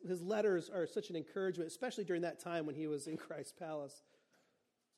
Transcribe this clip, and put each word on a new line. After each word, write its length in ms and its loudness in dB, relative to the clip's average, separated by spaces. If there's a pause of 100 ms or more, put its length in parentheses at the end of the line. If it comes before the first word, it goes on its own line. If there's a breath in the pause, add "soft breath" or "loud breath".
his 140 0
letters 480 4
are 180 2
such 220 -4
an 80 -4
encouragement, 520 0
especially 360 -2
during 180 2
that 180 -2
time 260 0
when 80 -2
he 140 -2
was 180 0
in 100 -2
Christ's 360 -8
Palace. 500 -6 (960 soft breath)